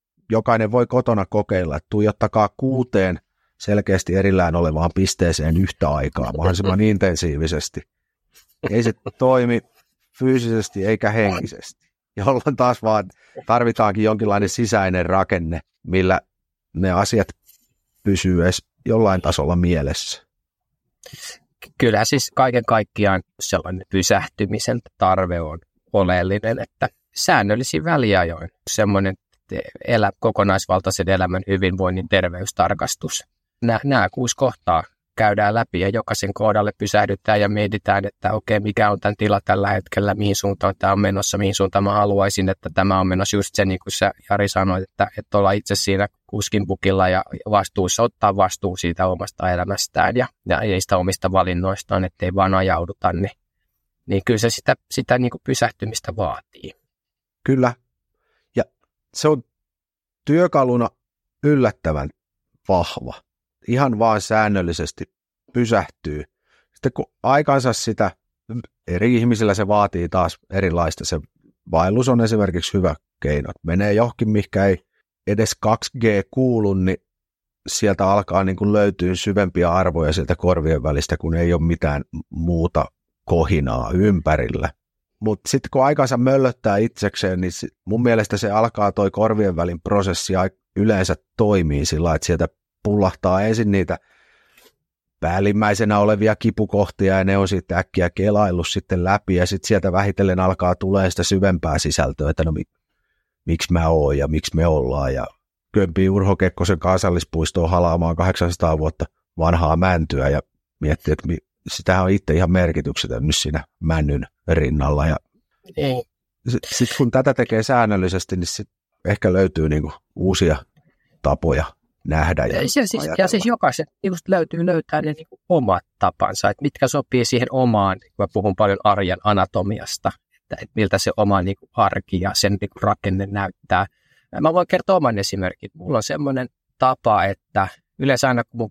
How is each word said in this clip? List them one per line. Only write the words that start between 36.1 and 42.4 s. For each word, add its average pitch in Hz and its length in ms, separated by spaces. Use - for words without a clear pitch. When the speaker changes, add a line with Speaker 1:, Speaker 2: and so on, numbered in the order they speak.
Speaker 2:
kohdalle 107 440
pysähdytään 104 640
ja 101 80
mietitään, 104 560
että 101 280
okei, 107 280
mikä 107 300
on 101 100
tämän 104 180
tila 104 260
tällä 98 260
hetkellä, 101 440
mihin 101 220
suuntaan 98 420
tämä 98 140
on 98 80
menossa, 98 380
mihin 98 160
suuntaan 98 300
mä 101 80
haluaisin, 101 560